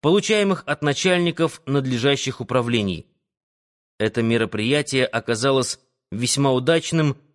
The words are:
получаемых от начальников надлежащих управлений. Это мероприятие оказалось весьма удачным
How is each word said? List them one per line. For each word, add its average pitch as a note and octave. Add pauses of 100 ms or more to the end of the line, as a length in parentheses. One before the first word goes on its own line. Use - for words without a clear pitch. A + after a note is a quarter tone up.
получаемых G3
от D3
начальников E3
надлежащих C3+
управлений. A#2 (920)
Это A2+
мероприятие A#2
оказалось A#2+ (320)
весьма C3
удачным D#3 (180)